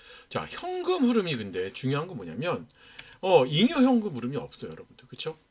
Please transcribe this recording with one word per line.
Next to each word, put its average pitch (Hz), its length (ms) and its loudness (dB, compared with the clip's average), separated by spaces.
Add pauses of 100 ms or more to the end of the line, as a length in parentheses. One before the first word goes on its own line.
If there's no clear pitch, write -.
(300)
자, 82 200 -6
현금 359 560 -2
흐름이 196 320 2
근데 95 340 -6
중요한 143 340 -4
건 - 120 -12
뭐냐면, 107 500 -6 (540)
어, 175 240 8
잉여 208 300 4
현금 247 380 4
흐름이 123 220 -6
없어요, - 360 -10
여러분들. - 360 -20
그쵸? - 300 -10 (140)